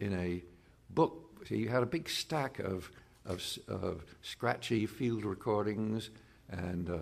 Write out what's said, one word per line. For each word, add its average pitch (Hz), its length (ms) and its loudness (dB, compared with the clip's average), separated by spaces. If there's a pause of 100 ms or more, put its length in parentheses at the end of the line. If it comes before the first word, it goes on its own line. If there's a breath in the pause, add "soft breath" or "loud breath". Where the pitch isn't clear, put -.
in 101 120 0
a 90 300 0 (480 loud breath)
book. - 560 2
He 110 200 0
had 123 160 4
a 120 40 4
big 165 220 -2
stack - 500 -2
of, 95 320 -2 (340 loud breath)
of 87 140 -2
s-, - 200 -4 (100)
of 95 520 -4
scratchy - 640 0
field 113 400 0
recordings 107 840 0 (380 loud breath)
and, 90 420 -2
uh, 85 120 0